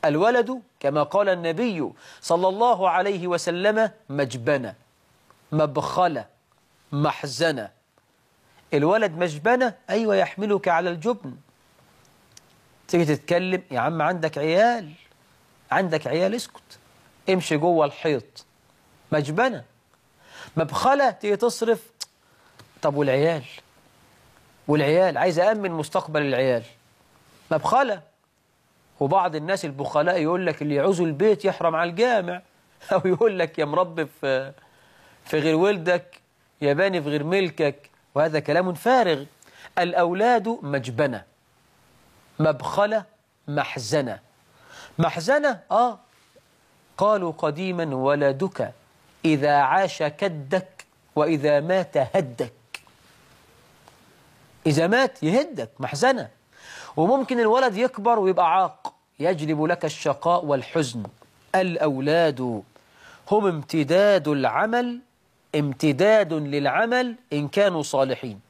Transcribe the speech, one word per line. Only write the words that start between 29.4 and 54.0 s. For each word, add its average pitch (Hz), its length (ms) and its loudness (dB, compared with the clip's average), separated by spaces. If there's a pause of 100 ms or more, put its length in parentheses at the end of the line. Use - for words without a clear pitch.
البخلاء 151 560 0
يقول 175 260 0
لك: 151 160 -4
اللي 147 120 -2
يعوز 165 260 2
البيت 175 440 2
يحرم 170 320 0
على 170 140 0
الجامع، 180 520 -2 (240)
<laughs> - 260 -8
أو 185 120 2
يقول 190 340 2
لك: 165 200 -4
يا 156 60 2
مربي 165 420 -2
في، 135 460 -4 (720)
في - 140 -2
غير 156 180 2
ولدك، 175 640 0 (400)
يا 143 120 2
باني 175 300 0
في 143 60 -6
غير 147 160 -2
ملكك، 165 680 -2 (240)
وهذا 156 260 0
كلام 170 340 0
فارغ. 185 500 2 (540)
الأولاد 185 840 0
مجبنة، 127 600 -4 (1120)
مبخلة، 190 680 0 (440)
محزنة. 139 720 -4 (800)
محزنة، 196 600 0 (100)
آه، 220 280 2 (1000)
قالوا 190 340 2
قديما: 165 600 -4
ولدك 139 800 0 (520)
إذا 147 320 2
عاش 160 460 2
كدك، 156 840 -4 (300)
وإذا 151 440 2
مات 180 360 -2
هدك. 127 560 -2 (2250)